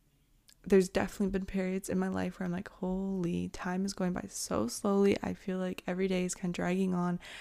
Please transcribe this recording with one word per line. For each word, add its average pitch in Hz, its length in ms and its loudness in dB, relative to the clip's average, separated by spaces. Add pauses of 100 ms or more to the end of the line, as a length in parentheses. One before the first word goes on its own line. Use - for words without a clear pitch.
(640)
there's 185 240 8
definitely 196 420 0
been 190 160 -2
periods 190 420 -2
in 185 100 0
my 190 100 2
life 185 300 -2
where 185 80 -4
I'm 175 60 -2
like, 175 160 -6
"Holy, 185 800 -2
time 185 360 -4
is 196 100 -4
going 180 180 -2
by 190 160 -6
so - 400 -2
slowly." 202 540 4
I 185 120 -2
feel 185 240 -4
like 185 280 -4
every 190 220 0
day 185 160 2
is 180 100 -2
kinda 175 200 -4
dragging 185 400 0
on. 175 260 0 (200)